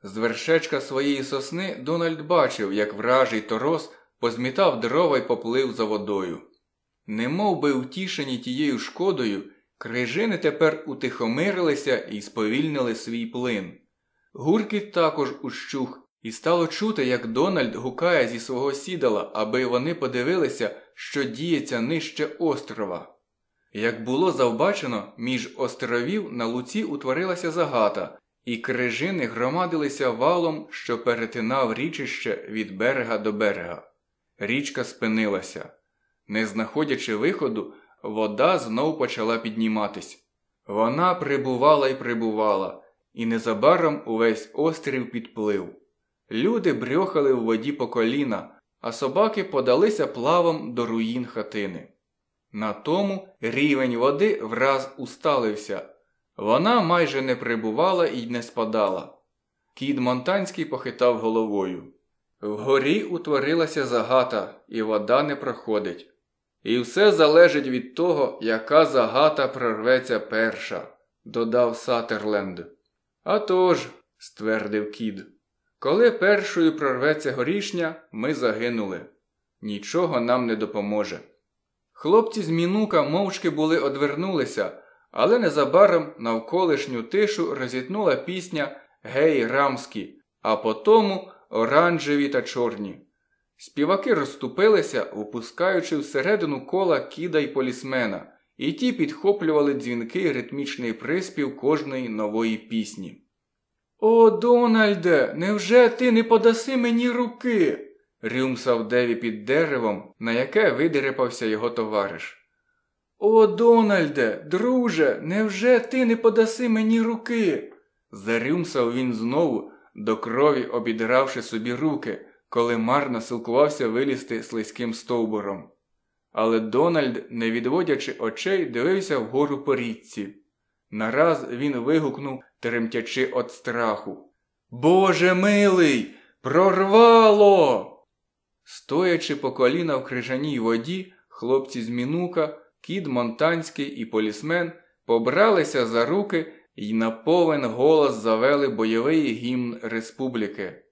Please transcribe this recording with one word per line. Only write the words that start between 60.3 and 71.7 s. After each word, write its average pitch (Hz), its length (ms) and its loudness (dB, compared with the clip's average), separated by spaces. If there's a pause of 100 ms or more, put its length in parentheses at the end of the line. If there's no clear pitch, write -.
похитав 123 520 0
головою. 104 680 -2 (580)
"Вгорі 131 600 0
утворилася 151 840 -2
загата, 120 720 0 (120)
і 113 140 -4
вода 110 420 2
не 147 120 -4
проходить. 107 720 -6 (540)
І 120 160 0
все 185 320 4
залежить 151 560 6
від 127 280 -4
того, 165 460 0
яка 113 440 4
загата 139 640 4
прорветься 123 720 0
перша", 110 680 -4 (380)
додав 117 520 0